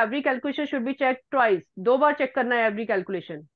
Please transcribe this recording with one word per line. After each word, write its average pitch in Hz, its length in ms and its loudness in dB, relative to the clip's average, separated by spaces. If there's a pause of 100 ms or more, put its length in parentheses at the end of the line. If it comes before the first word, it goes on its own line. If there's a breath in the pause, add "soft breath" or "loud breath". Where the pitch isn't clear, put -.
every 240 240 -2
calculation 277 440 -2
should 247 180 -2
be 269 120 -4
checked 254 240 0 (100)
twice, 220 280 2 (160)
दो 233 200 4
बार 294 160 4
चेक 277 200 -2
करना 247 220 0
है 226 140 2
every 208 200 -6
calculation। 175 640 -6